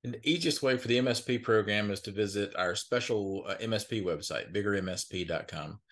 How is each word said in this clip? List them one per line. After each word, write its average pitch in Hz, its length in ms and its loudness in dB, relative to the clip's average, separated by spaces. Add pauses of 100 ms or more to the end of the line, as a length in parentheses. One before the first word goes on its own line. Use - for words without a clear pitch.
And 123 100 -6
the 110 160 -2
easiest 165 320 2
way 131 160 2
for 123 100 -6
the 120 100 4
M 127 100 4
S 117 120 2
P 123 180 0
program 104 540 4
is 95 100 -2
to 101 100 -8
visit 101 440 0
our 90 200 0
special, 101 720 0
uh, 98 120 -2
M 113 140 -2
S 107 120 0
P 110 160 -2
website, 80 520 -2
bigger 101 220 2
M 92 120 0
S 90 180 -4
P 90 200 -4
dot 82 220 -2
com. 78 320 -8 (120)